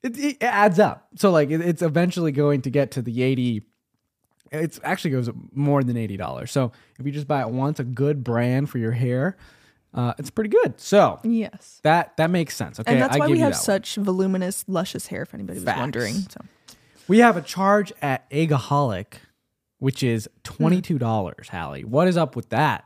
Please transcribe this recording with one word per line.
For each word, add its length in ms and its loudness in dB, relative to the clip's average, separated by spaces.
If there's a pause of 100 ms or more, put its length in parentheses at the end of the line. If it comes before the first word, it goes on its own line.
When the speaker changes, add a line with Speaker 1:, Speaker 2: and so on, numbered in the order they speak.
Speaker 1:
It, 160 -6
it 240 -2
adds 360 4
up. 360 2
So, 160 4
like, 200 4
it, 100 0
it's 220 0
eventually 480 0
going 320 2
to 60 -4
get 220 0
to 100 -6
the 220 -4
eighty. 400 0 (880)
It's 320 -6
actually 280 -2
goes 180 0 (240)
more 300 2
than 140 0
eighty 200 -6
dollars. 340 -8
So 200 0 (280)
if 60 -12
you 60 -4
just 160 -8
buy 140 0
it 80 -4
once, 300 -2
a 60 -6
good 380 -2
brand 460 0
for 100 -6
your 120 -2
hair, 460 -2 (560)
uh, 240 -2
it's 120 -10
pretty 200 -2
good. 300 2
So 440 4
Speaker 2:
Yes. 600 -4
Speaker 1:
that, 340 2
that 140 2
makes 240 -2
sense. 240 -10
Okay, 120 -2
Speaker 2:
And 100 4
that's 140 2
Speaker 1:
I 40 4
Speaker 2:
why 80 2
Speaker 1:
give 60 2
Speaker 2:
we 40 4
Speaker 1:
you 80 4
Speaker 2:
have 80 4
Speaker 1:
that 60 -2
one. 40 -4
Speaker 2:
such 320 -2
voluminous, 720 -2
luscious 400 -4
hair, 140 -10
if 120 -12
anybody 260 -12
was 60 -10
Speaker 1:
Facts. 140 -2
Speaker 2:
wondering. 360 -4
So. 260 -8 (680)
Speaker 1:
We 120 6
have 180 6
a 40 -4
charge 600 0
at 280 -4
Eggaholic, 840 -2 (680)
which 240 -2
is 300 0
Speaker 2:
Hmm. 100 -20
Speaker 1:
twenty-two 560 0
dollars, 500 -2
Hallie. 360 -10
What 240 2
is 80 0
up 180 -2
with 140 -8
that? 360 0